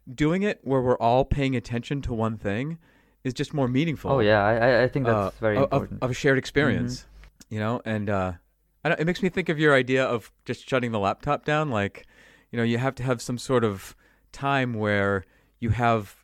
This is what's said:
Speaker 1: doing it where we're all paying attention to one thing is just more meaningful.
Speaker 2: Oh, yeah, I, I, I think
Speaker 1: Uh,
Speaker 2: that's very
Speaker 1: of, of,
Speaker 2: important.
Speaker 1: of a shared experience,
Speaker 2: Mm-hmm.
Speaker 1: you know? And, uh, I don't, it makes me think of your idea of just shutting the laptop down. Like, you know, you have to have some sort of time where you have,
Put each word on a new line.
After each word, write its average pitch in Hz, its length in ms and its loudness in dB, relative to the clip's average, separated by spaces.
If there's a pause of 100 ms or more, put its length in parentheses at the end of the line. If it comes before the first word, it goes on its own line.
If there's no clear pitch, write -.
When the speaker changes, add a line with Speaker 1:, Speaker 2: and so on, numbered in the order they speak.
(120)
Speaker 1:
doing 160 300 0
it 208 200 -2
where 131 180 0
we're 123 180 2
all 123 260 4
paying 135 320 0
attention 120 460 -6
to 127 120 -4
one 110 240 -2
thing 117 400 -4 (460)
is 131 100 -4
just - 180 -6
more 135 160 0
meaningful. 131 420 0
Speaker 2:
Oh, 135 100 2
yeah, 104 220 6
I, 107 140 4
I, 120 280 4
I 127 40 4
think 131 180 -2
Speaker 1:
Uh, 107 180 2
Speaker 2:
that's 92 140 -6
very 107 180 0
Speaker 1:
of, 139 80 2
of, - 80 -2
Speaker 2:
important. 107 300 -2
Speaker 1:
of 123 80 0
a 127 40 -2
shared 135 240 2
experience, 127 640 -2
Speaker 2:
Mm-hmm. - 540 -20
Speaker 1:
you 107 60 -4
know? 113 240 -4
And, 107 240 -4
uh, 92 240 0 (520)
I 147 40 -2
don't, 170 120 0
it 156 40 -2
makes 175 180 -2
me 185 60 2
think 180 220 -6
of 151 80 -2
your 151 160 6
idea 131 300 2
of - 280 -4 (140)
just - 220 -10
shutting 123 240 -2
the 110 60 0
laptop 107 460 -2
down. 151 260 0
Like, 101 360 -4 (440)
you 123 60 -10
know, 117 60 0
you 117 160 2
have 131 180 -2
to 123 60 -8
have 127 180 -2
some 123 160 -6
sort 123 260 0
of 101 320 -4 (380)
time 135 420 -2
where 101 500 0 (340)
you 117 120 -2
have, 113 540 0